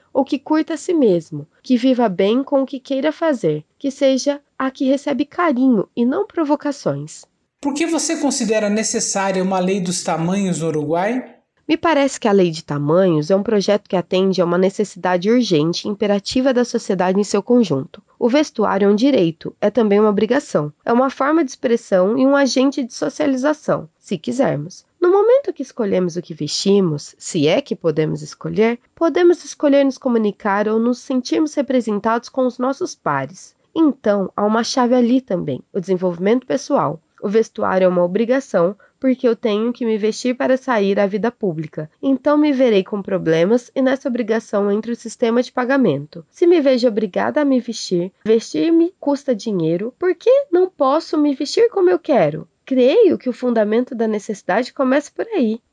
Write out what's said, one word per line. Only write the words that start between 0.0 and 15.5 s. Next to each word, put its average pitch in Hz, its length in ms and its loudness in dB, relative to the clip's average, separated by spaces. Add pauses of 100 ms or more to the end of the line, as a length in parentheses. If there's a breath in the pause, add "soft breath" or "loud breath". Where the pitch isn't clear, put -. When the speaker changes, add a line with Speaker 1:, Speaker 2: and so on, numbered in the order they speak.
Speaker 1:
ou 269 100 0
que 262 160 -4
curta 311 360 -2
a - 20 -10
si - 160 -4
mesmo, 175 520 0 (160)
que 254 140 0
viva 247 320 2
bem 202 380 0
com 277 160 0
o 269 40 0
que 262 140 -12
queira 269 320 -4
fazer, 214 540 -2 (120)
que 277 140 -4
seja 269 480 0 (180)
a 262 140 -2
que 269 140 -6
recebe 277 400 0
carinho 262 680 0
e 240 120 0
não 339 200 -2
provocações. 277 1000 -6 (340)
Speaker 2:
Por 277 140 -4
que 302 120 -2
você 330 300 -4
considera 220 540 -2
necessária 202 720 -2
uma 190 160 -2
lei 190 220 -2
dos 175 200 -4
tamanhos 175 600 -2
no 165 60 -4
Uruguai? 165 760 -4 (300)
Speaker 1:
Me 330 60 0
parece 277 420 0
que - 80 -2
a 202 60 4
lei 180 180 4
de 160 140 -12
tamanhos 156 640 2
é 190 40 4
um 196 80 0
projeto 208 440 0
que - 80 -4
atende 185 460 0
a 170 40 4
uma 175 120 0
necessidade 185 720 0
urgente 180 560 0